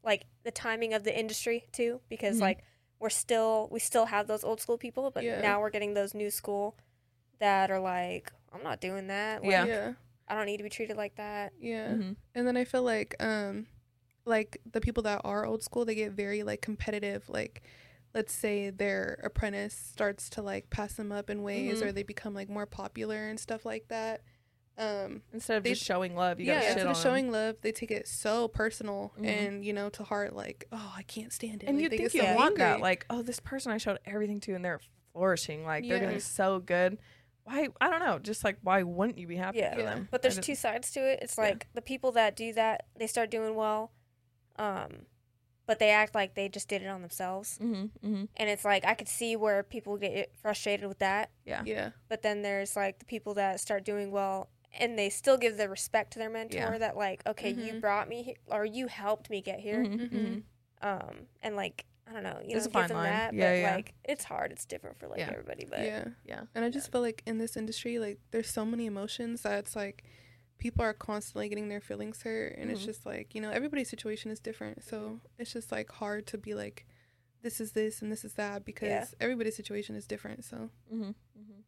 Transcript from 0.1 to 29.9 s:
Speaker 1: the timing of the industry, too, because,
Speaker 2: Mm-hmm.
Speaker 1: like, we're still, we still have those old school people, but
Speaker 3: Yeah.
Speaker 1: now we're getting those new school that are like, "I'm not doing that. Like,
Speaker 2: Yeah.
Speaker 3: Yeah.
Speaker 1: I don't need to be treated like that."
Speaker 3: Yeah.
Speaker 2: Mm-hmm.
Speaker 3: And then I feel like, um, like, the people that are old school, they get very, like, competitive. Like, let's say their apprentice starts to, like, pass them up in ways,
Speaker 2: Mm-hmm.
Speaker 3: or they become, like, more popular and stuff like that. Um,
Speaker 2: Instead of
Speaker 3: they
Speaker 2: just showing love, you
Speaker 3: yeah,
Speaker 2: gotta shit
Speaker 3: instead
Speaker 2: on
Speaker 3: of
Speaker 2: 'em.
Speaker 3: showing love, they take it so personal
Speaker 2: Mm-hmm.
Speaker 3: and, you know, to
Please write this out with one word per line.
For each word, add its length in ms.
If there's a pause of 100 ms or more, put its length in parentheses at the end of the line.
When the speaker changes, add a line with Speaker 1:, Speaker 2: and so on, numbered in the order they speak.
Speaker 1:
the 80
timing 420
of 100
the 140
industry, 560
too, 340
because, 280
Speaker 2:
Mm-hmm. 80
Speaker 1:
like, 200 (360)
we're 100
still, 640
we 80
still 260
have 220
those 180
old 160
school 160
people, 340
but 120
Speaker 3:
Yeah. 180
Speaker 1:
now 180
we're 100
getting 260
those 180
new 180
school 460 (640)
that 320
are 80
like, 520 (220)
"I'm 100
not 160
doing 280
that. 340
Like, 100
Speaker 2:
Yeah. 140
Speaker 3:
Yeah. 280 (340)
Speaker 1:
I 80
don't 100
need 120
to 60
be 60
treated 260
like 200
that." 440
Speaker 3:
Yeah. 300
Speaker 2:
Mm-hmm. 240 (220)
Speaker 3:
And 120
then 80
I 80
feel 200
like, 380
um, 460 (580)
like, 360 (100)
the 100
people 220
that 200
are 240
old 160
school, 200
they 120
get 160
very, 320
like, 180
competitive. 680
Like, 360 (500)
let's 180
say 380
their 540
apprentice 500
starts 580
to, 120
like, 260
pass 240
them 180
up 200
in 100
ways, 380
Speaker 2:
Mm-hmm. 80
Speaker 3:
or 40
they 120
become, 320
like, 140
more 180
popular 600
and 120
stuff 260
like 220
that. 340 (560)
Um, 460 (100)
Speaker 2:
Instead 240
of 60
Speaker 3:
they 80
Speaker 2:
just 120
showing 320
love, 240
you 80
Speaker 3:
yeah, 80
Speaker 2:
gotta 100
shit 80
Speaker 3:
instead 140
Speaker 2:
on 40
Speaker 3:
of 60
Speaker 2:
'em. 60
Speaker 3:
showing 280
love, 300
they 100
take 200
it 160
so 400
personal 680
Speaker 2:
Mm-hmm. 100
Speaker 3:
and, 400
you 80
know, 160
to 140